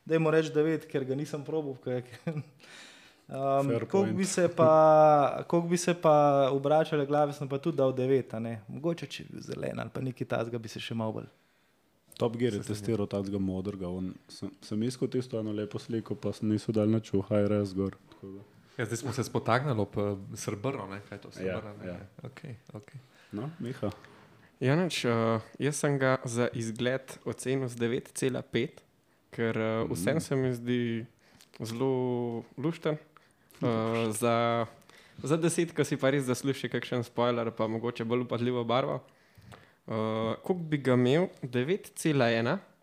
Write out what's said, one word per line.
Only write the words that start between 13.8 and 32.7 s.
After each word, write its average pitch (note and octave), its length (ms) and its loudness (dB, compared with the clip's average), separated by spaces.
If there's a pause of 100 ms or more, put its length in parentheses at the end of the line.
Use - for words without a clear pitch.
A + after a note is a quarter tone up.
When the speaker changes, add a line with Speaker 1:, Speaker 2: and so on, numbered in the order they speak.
Speaker 2:
on, F#2 220 -6 (140)
sem, - 340 -12
sem G#2+ 240 -4
iskal B2 260 -2
tisto B2 300 -4
eno G#2+ 140 -4
lepo G#2 260 -6
sliko, A2 360 -6
pa G2+ 180 -4
sem, - 160 -2
niso G#2+ 220 2
dali G#2+ 200 4
nič A2 180 0
v G2 140 2
high G#2 240 2
res G#2 260 2
gor, F#2+ 220 -2 (140)
tako - 240 -18
da. G2+ 100 -16 (320)
Speaker 3:
Ja, B2 120 -4
zdaj A2+ 120 -4
smo B2 140 -6
se B2+ 100 -4
spotaknili A#2+ 540 0
ob, G2+ 180 -2
eh, G2+ 220 -2 (160)
srebrno, G#2+ 540 -6
ne? G2 160 -10
Kaj G2+ 140 -14
je - 40 -14
to, - 100 -18
Speaker 2:
Ja, - 40 -20
Speaker 3:
srebrno, G#2 400 -6
ne? G2+ 120 -14
Speaker 2:
ja. F2 100 -8 (260)
Speaker 3:
Okej, B2+ 320 -14 (160)
okej. A2 300 -16 (300)
Speaker 2:
No, G#2+ 240 -6
Miha. A#2 360 -6 (640)
Speaker 4:
Ja, C3 200 0
nič, E3+ 280 0
eh, A2+ 380 2 (160)
jaz C#3 200 -2
sem C#3+ 200 2
ga C3 260 2
za A#2+ 280 0
izgled A#2+ 520 -4 (200)
ocenil C3 460 -4
z A#2+ 80 -10
devet A#2 340 -2
cela B2+ 320 -2
pet. - 380 -4 (520)
Ker, A2+ 220 0
eh, A2+ 320 0
vsem F2+ 260 -2
Speaker 2:
Mhm. D#3+ 80 0
Speaker 4:
se - 140 -4
mi C3 180 0
zdi A#2+ 540 -2 (500)
zelo A#2 340 -4 (640)
lušten. D#3+ 400 -4